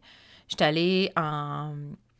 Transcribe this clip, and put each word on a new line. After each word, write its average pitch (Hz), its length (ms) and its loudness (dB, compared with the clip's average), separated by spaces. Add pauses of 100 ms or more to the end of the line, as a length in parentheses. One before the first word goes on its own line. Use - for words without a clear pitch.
(480)
j'étais - 160 0
allée 175 520 4
en 147 580 -4 (460)